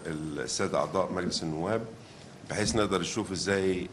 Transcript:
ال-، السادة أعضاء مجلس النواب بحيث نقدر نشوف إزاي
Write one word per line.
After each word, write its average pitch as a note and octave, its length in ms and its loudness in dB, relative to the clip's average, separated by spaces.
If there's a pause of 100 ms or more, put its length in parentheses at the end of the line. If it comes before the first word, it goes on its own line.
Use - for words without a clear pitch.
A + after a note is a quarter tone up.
ال-، D2+ 320 -4
السادة E2 380 0
أعضاء E2+ 340 2
مجلس F2 320 -2
النواب E2+ 380 0 (680)
بحيث G#2 260 2
نقدر F#2+ 260 4
نشوف F#2 300 -2
إزاي F#2 600 2